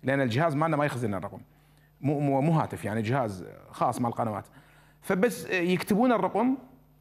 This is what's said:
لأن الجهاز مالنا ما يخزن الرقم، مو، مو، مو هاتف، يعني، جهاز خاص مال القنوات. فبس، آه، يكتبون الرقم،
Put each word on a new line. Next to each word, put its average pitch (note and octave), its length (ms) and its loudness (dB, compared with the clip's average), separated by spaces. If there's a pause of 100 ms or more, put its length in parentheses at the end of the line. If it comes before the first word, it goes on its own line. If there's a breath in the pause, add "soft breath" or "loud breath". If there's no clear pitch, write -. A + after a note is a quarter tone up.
لأن C#3 180 2
الجهاز C3+ 340 2
مالنا D#3 220 2
ما D3 80 2
يخزن B2 280 -2
الرقم، F#2+ 260 -8 (600 soft breath)
مو، C#3 180 0
مو، C#3 220 2
مو D#3+ 100 2
هاتف، A2 340 0
يعني، A2 160 -2
جهاز G#2+ 440 -2 (260)
خاص B2+ 300 0
مال A#2 100 0
القنوات. A2 340 -4 (560 loud breath)
فبس، F#3+ 440 0
آه، - 80 -4
يكتبون F#3 580 2
الرقم، A3 460 2 (440)